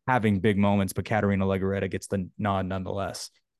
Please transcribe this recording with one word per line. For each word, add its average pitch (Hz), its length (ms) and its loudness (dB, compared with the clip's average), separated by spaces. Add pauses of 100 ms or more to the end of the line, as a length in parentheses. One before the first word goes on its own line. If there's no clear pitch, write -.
having 107 320 2
big 98 180 2
moments, 101 360 2
but 98 120 -6
Katarina 101 400 2
Legareta 95 440 0
gets 95 180 -8
the 92 300 -4
nod 98 280 0
nonetheless. 95 640 -6 (300)